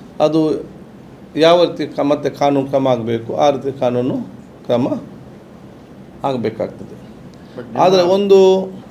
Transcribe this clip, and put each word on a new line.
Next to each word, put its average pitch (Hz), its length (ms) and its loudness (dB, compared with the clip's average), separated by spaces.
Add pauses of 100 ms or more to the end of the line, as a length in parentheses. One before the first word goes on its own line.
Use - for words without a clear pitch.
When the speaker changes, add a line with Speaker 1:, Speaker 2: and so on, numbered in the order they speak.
(200)
Speaker 1:
ಅದು 156 460 0 (680)
ಯಾವ 170 280 6
ರೀತಿ 151 320 -4
ಕ-, - 40 -6
ಮತ್ತೆ 143 300 0
ಕಾನೂನು 143 380 0
ಕ್ರಮ 135 200 0
ಆಗಬೇಕು, 117 480 -2
ಆ 147 140 2
ರೀತಿ 131 300 -4
ಕಾನೂನು 123 380 -2 (480)
ಕ್ರಮ 135 340 -2 (1200)
ಆಗಬೇಕಾಗ್ತದೆ. 110 720 -6 (640)
Speaker 2:
But 120 100 -14
ನಿಮ್ಮ 135 160 -2
Speaker 1:
ಆದರೆ 185 180 4
ಒಂದು 190 680 4 (200)